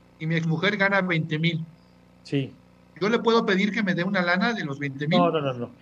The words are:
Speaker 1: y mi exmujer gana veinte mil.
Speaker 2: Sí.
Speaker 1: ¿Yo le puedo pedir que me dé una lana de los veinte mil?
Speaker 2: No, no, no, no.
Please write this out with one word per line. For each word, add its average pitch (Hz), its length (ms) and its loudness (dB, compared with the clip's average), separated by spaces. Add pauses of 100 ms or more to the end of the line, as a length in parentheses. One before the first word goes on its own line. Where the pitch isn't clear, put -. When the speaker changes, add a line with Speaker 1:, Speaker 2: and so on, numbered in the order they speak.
(180)
Speaker 1:
y 160 80 -6
mi 165 80 0
exmujer 165 420 0
gana 196 240 2
veinte 165 380 -2
mil. 165 260 -2 (600)
Speaker 2:
Sí. 135 280 -4 (480)
Speaker 1:
¿Yo 185 80 0
le 233 120 2
puedo 226 260 2
pedir 202 240 2
que 214 140 -2
me 185 100 0
dé 165 80 0
una 190 200 0
lana 180 300 2
de 190 120 -4
los 143 160 -6
veinte 139 260 -4
mil? 170 100 2
Speaker 2:
No, 175 140 4
no, 160 100 0
no, 139 120 -2
no. 120 180 -8 (120)